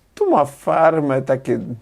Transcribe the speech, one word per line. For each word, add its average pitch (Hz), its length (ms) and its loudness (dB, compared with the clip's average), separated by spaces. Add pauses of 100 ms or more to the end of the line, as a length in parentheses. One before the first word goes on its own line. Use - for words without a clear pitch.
(140)
Tu 403 160 0
ma 214 140 4
farmę, 156 760 0
takie 131 380 -2 (220)